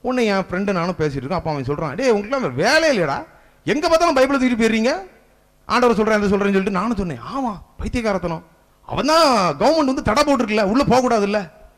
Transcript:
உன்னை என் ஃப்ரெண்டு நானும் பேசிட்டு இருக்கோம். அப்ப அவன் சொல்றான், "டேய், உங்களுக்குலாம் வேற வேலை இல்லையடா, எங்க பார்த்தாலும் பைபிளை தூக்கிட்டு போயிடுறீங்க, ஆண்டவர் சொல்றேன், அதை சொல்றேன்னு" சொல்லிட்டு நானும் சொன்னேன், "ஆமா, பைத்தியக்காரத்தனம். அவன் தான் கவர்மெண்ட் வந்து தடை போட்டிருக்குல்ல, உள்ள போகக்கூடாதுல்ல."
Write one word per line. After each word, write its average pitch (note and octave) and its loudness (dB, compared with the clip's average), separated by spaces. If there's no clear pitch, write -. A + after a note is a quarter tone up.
உன்னை B3 0
என் G3+ 2
ஃப்ரெண்டு G3 -2
நானும் F3 -2
பேசிட்டு - -4
இருக்கோம். C#3+ -4
அப்ப D#3+ -6
அவன் C#3+ -4
சொல்றான், D3 -4
"டேய், B3+ 0
உங்களுக்குலாம் G#3 0
வேற B3+ -2
வேலை C4 2
இல்லையடா, E3+ -2
எங்க D4 0
பார்த்தாலும் E4 4
பைபிளை C4 4
தூக்கிட்டு B3+ 2
போயிடுறீங்க, A3+ 2
ஆண்டவர் A#3+ 2
சொல்றேன், G#3+ 2
அதை G#3 0
சொல்றேன்னு" G3 2
சொல்லிட்டு G3 0
நானும் G3+ -2
சொன்னேன், E3+ -6
"ஆமா, A#3 -6
பைத்தியக்காரத்தனம். F#3 -6
அவன் F3+ -4
தான் B3 2
கவர்மெண்ட் C4 2
வந்து C#4 0
தடை C#4 2
போட்டிருக்குல்ல, A3+ 2
உள்ள A3 0
போகக்கூடாதுல்ல." G#3+ 0